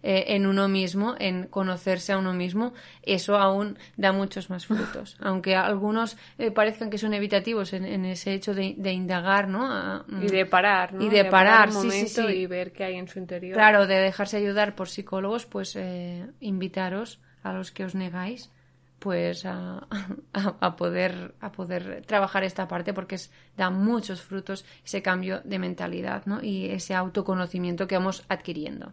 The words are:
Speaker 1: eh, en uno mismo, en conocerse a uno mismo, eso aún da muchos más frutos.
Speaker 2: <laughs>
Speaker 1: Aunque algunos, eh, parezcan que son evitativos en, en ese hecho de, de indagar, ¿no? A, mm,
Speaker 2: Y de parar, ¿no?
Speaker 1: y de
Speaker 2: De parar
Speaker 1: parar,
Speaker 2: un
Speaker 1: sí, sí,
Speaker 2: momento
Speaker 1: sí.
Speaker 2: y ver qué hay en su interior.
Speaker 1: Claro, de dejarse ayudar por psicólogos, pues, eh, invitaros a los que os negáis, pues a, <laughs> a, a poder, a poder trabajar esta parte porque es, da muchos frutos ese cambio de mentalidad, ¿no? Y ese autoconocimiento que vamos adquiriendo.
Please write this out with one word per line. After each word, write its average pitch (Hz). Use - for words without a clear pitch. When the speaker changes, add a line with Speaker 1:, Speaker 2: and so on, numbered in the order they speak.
Speaker 1:
eh, 190
en 196
uno 196
mismo, 196
en 185
conocerse 185
a 190
uno 185
mismo, 180
eso 196
aún 196
da 202
muchos 196
más 180
frutos. -
Speaker 2:
<laughs> -
Speaker 1:
Aunque 190
algunos, 208
eh, 226
parezcan 214
que 208
son 214
evitativos 202
en, 185
en 190
ese 185
hecho 196
de, 190
de 190
indagar, 185
¿no? 202
A, 196
mm, 190
Speaker 2:
Y -
de 190
parar, 185
¿no? 190
Speaker 1:
y 214
de 202
Speaker 2:
De -
parar 202
Speaker 1:
parar, -
Speaker 2:
un 214
Speaker 1:
sí, 202
sí, 196
Speaker 2:
momento 220
Speaker 1:
sí. 190
Speaker 2:
y 185
ver 180
qué -
hay 185
en 180
su -
interior. 180
Speaker 1:
Claro, 208
de 190
dejarse 190
ayudar 202
por 185
psicólogos, 196
pues, 190
eh, 180
invitaros 190
a 190
los 185
que 196
os 185
negáis, 185
pues 175
a, 180
<laughs> -
a, 196
a 180
poder, 180
a 214
poder 180
trabajar 196
esta 185
parte 180
porque 190
es, -
da 185
muchos 202
frutos 190
ese 196
cambio 185
de 196
mentalidad, 180
¿no? 202
Y 190
ese 196
autoconocimiento 185
que 190
vamos 190
adquiriendo. 156